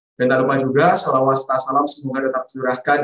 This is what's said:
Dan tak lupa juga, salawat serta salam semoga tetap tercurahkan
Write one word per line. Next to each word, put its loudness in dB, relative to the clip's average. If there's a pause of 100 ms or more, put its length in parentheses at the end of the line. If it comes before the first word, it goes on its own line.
(200)
Dan 2
tak 2
lupa 0
juga, 2
salawat 0
serta -2
salam 0
semoga -6
tetap -4
tercurahkan -2